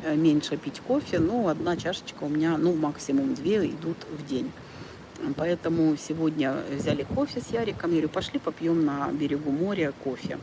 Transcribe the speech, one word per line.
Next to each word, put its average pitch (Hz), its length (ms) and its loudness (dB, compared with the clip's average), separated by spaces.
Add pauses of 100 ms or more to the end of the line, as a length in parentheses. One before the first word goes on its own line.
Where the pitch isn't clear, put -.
э, 151 120 0
меньше 151 400 4
пить - 320 -8
кофе, 254 300 2
но 196 300 4
одна 160 280 0
чашечка - 480 -6
у 147 40 -2
меня, 156 300 2
ну, 170 160 4
максимум 139 600 0
две 180 220 2 (100)
идут 165 300 -4 (220)
в 147 120 -10
день. 131 200 -2 (880)
Поэтому 165 600 2
сегодня 156 580 0 (240)
взяли 147 260 0 (100)
кофе 269 260 0
с - 140 -10
Яриком. 220 360 -2
Я 170 60 4
говорю, 156 120 2
пошли 190 300 -4
попьём 165 460 2
на 139 280 0
берегу 143 380 0
моря 165 420 0 (120)
кофе. 139 380 -4